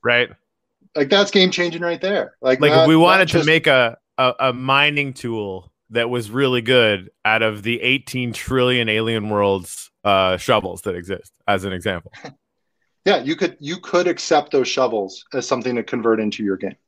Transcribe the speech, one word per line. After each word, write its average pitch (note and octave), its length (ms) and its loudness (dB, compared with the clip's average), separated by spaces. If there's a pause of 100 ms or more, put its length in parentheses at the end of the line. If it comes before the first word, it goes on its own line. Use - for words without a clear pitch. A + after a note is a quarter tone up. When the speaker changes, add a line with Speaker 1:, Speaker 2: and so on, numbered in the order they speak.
Speaker 1:
Right. A#2+ 280 0 (640)
Speaker 2:
Like, C#3+ 140 0
that's G3+ 200 4
game F#3 220 4
changing E3+ 300 -4
right E3+ 180 -4
there. F#3+ 400 -4
Like, C3 200 2
Speaker 1:
Like, D3 120 4
if D#3 40 4
Speaker 2:
that, D#3+ 120 6
Speaker 1:
we D#3+ 60 6
Speaker 2:
that D#3+ 40 6
Speaker 1:
wanted F#3 300 6
to E3 60 -6
Speaker 2:
just D#3+ 120 2
Speaker 1:
make D#3 220 2
a, B2 280 2 (220)
a, B2+ 220 2
a C3 120 0
mining C#3 600 0
tool G#2 600 -8 (220)
that A#2 160 0
was A#2 200 -4
really B2+ 320 0
good A2 480 2 (140)
out A2 180 2
of G#2+ 200 -2
the A#2 200 -4
eighteen B2+ 500 -4
trillion B2 560 0
Alien A2 420 -2
Worlds, G2 600 -2 (140)
uh, F#2+ 320 2
shovels F#2+ 460 -2
that F#2+ 120 -6
exist, F2+ 380 -12 (160)
as G2 160 0
an G2 80 -6
example. F2+ 400 -6 (100)
Speaker 2:
<laughs> - 0 - (840)
Yeah, F3+ 160 2
you D3+ 140 -4
could, F3+ 240 -4
you C#3+ 200 -10
could F3+ 280 0
accept D#3 420 0
those C3 160 2
shovels A2+ 680 -4
as B2+ 120 -6
something B2 300 -2
to A#2 60 -4
convert A2+ 380 0
into G#2+ 220 -4
your G2 140 -2
game. F#2+ 200 -10 (120)